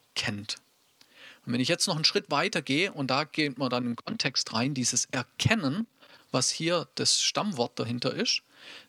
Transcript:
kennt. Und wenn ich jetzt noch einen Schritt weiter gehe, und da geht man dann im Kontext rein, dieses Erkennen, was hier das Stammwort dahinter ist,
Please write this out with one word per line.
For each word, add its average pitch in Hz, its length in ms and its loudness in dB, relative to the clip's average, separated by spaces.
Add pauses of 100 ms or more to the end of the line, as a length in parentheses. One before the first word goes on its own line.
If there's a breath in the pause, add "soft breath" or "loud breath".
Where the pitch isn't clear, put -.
(140)
kennt. - 440 -4 (880 loud breath)
Und 123 80 -2
wenn 123 80 2
ich 123 60 2
jetzt 170 200 2
noch 180 80 -2
einen 156 100 0
Schritt - 260 0
weiter 165 300 2
gehe, 156 300 2
und 135 160 -4
da 131 160 2
geht 147 340 0
man 131 120 0
dann 123 160 0
im 120 100 -2
Kontext - 580 -4
rein, 127 200 0
dieses 123 320 0
Erkennen, 165 800 0 (440 loud breath)
was 131 200 2
hier 160 440 0
das - 260 2
Stammwort 143 580 0
dahinter 123 340 -2
ist, 196 280 0 (480 loud breath)